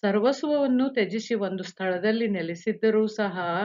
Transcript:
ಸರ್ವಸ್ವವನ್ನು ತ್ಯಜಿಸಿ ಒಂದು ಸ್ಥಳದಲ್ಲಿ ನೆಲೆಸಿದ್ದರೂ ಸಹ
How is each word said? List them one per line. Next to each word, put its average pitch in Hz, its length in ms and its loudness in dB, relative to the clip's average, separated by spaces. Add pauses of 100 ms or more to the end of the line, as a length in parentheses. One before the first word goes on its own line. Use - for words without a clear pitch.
ಸರ್ವಸ್ವವನ್ನು 262 880 2
ತ್ಯಜಿಸಿ 220 460 -2
ಒಂದು 190 280 -2
ಸ್ಥಳದಲ್ಲಿ 190 640 -2
ನೆಲೆಸಿದ್ದರೂ 214 800 0
ಸಹ 202 320 -4 (260)